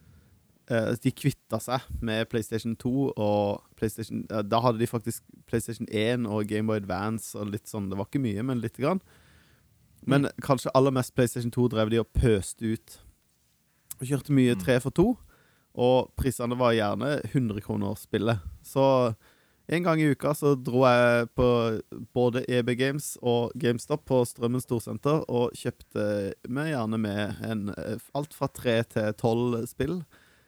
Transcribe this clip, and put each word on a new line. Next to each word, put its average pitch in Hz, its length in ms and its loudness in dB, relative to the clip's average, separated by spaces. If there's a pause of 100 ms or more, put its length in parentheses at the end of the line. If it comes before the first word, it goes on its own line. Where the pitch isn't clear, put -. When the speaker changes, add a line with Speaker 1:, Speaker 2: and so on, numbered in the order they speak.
(680)
Speaker 1:
eh, 113 260 0
de 131 160 -2
kvitta - 500 -4
seg 127 200 -4 (220)
med 113 260 -2
PlayStation 113 480 -4
to 131 400 -2
og 104 460 0 (120)
PlayStation, 110 560 -6
eh, 107 120 -2
da 107 180 0
hadde 120 180 2
de 113 80 2
faktisk - 360 -6 (240)
PlayStation 113 440 -4
en 117 360 0
og 107 200 -2
Game 107 200 -2
Boy 110 100 2
Advance 101 580 -4
og 104 140 -6
litt 101 180 -6
sånn, 101 220 -6
det 95 100 -4
var 98 80 -4
ikke 143 140 -4
mye, 110 240 -2
men 127 160 -2
litt 113 160 -6
grann. 160 240 -2 (1040)
Men 139 180 4
Speaker 2:
Mm. - 60 -2 (120)
Speaker 1:
kanskje - 320 0
aller 135 180 6
mest 127 220 -2
PlayStation 120 360 0
to 123 180 2
drev 110 220 2
de 117 80 4
og 110 140 -2
pøste 110 500 2
ut. 113 360 -4 (1000)
Og 131 60 -8
kjørte 135 240 -2
mye 127 240 6
Speaker 3:
Mm. 95 80 -2
Speaker 1:
tre 123 180 4
for 131 100 -4
to, 220 280 4 (560)
og 123 420 2
prisene 123 400 -4
var 123 160 4
gjerne 110 600 0
hundre 110 280 -2
kroner 104 360 -4
spillet. 107 440 -2 (220)
Så 131 520 2 (540)
en 170 140 0
gang 160 180 2
i 151 140 4
uka 143 200 0
så 143 280 2
dro 127 220 2
jeg 120 500 6
på 117 460 2 (340)
både 123 340 2
E 123 140 2
B 120 120 0
Games 135 480 -2
og 120 340 2
GameStop 123 480 -2
på 127 220 2
Strømmen 123 340 -2
Storsenter 123 680 -2
og 120 260 0
kjøpte 104 800 -4 (140)
meg 147 260 -4
gjerne 113 260 -2
med 104 420 -2
en, 107 340 -4
eh, 107 200 -6 (180)
alt 147 200 -6
fra 139 140 -4
tre 117 360 0
til 107 300 -2
tolv 117 540 0
spill, 160 360 -4 (440)